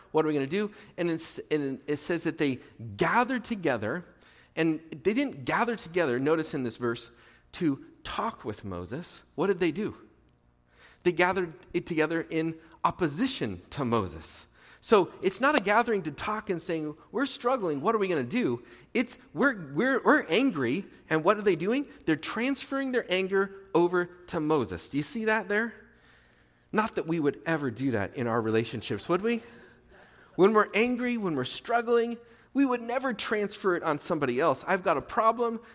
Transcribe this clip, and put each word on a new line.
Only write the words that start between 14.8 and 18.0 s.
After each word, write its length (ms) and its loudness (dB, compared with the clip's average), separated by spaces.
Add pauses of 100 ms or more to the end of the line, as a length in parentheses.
So 280 4 (120)
it's 180 -2
not 160 4
a 40 2
gathering 420 2
to 80 -8
talk 400 -6
and 100 -4
saying, 340 -4 (180)
"We're 120 0
struggling, 560 -2
what 140 2
are 40 2
we 100 0